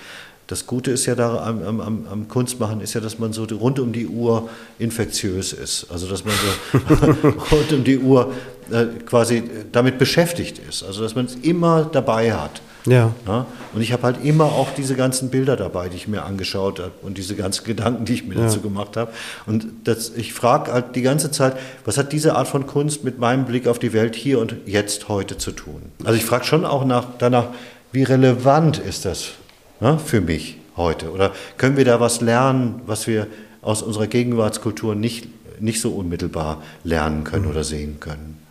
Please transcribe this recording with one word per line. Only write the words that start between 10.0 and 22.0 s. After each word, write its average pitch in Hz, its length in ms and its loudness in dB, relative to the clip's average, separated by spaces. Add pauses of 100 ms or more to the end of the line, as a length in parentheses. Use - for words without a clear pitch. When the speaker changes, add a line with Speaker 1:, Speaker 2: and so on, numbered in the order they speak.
Speaker 1:
ist. - 140 -8
Also, 98 200 -8
dass 110 120 -4
man 127 120 0
es - 100 -10
immer 165 480 4
dabei 117 480 2
hat. - 300 -6 (240)
Speaker 2:
Ja. 120 260 6 (140)
Speaker 1:
Ja? 113 180 0 (300)
Und 107 80 0
ich 110 100 -2
habe 120 120 0
halt 123 200 0
immer 151 220 4
auch 127 280 0
diese 135 200 -2
ganzen 131 340 0
Bilder 135 280 2
dabei, 90 340 -4
die 90 60 -8
ich 90 120 -10
mir 98 160 -4
angeschaut 95 540 -4
habe 87 140 -8 (100)
und 98 160 -8
diese 98 160 -8
ganzen 98 300 -4
Gedanken, 113 420 -2
die 120 80 0
ich - 120 -4
mir 92 100 -8
Speaker 2:
Ja. 113 60 2
Speaker 1:
dazu 110 180 2
gemacht 101 360 -6
habe. 117 140 -4 (360)
Und 110 200 -2 (180)
das, - 320 -2
ich 113 160 -6
frag 135 400 2
halt 123 240 -2
die 123 60 0
ganze 147 280 2
Zeit, 131 260 2 (280)
was 107 140 0
hat 143 140 -2